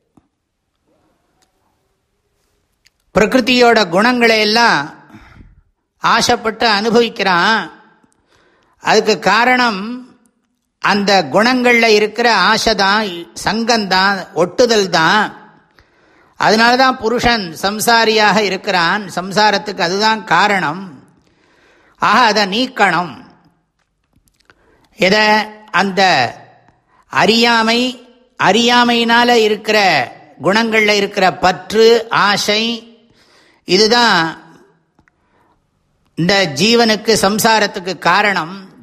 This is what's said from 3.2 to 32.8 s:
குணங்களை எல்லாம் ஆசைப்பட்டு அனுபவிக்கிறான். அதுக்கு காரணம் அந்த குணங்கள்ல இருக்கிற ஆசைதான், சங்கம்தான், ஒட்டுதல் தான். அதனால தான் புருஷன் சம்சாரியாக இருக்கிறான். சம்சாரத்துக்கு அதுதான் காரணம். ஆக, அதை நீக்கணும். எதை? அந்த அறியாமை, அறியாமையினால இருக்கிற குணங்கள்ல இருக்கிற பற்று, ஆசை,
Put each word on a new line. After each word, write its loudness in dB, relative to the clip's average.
குணங்களை 2
எல்லாம் 0
ஆசைப்பட்டு -2
அனுபவிக்கிறான். 0
அதுக்கு 0
காரணம் -2
அந்த 0
குணங்கள்ல 2
இருக்கிற 2
ஆசைதான், 0
சங்கம்தான், -2
ஒட்டுதல் 0
தான். 0
அதனால 2
தான் 0
புருஷன் -4
சம்சாரியாக 0
இருக்கிறான். -2
சம்சாரத்துக்கு -2
அதுதான் -2
காரணம். -2
ஆக, 2
அதை 0
நீக்கணும். -4
எதை? 2
அந்த 0
அறியாமை, 0
அறியாமையினால 2
இருக்கிற 0
குணங்கள்ல 0
இருக்கிற 0
பற்று, 2
ஆசை, -2